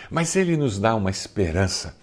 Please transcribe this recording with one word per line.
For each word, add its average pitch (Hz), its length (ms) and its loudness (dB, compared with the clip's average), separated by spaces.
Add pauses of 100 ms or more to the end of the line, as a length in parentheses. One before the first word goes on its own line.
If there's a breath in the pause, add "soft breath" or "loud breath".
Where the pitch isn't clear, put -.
(100)
Mas 160 240 -2
ele 175 220 2
nos 127 220 0
dá 110 160 2
uma 98 160 0
esperança, 92 920 -2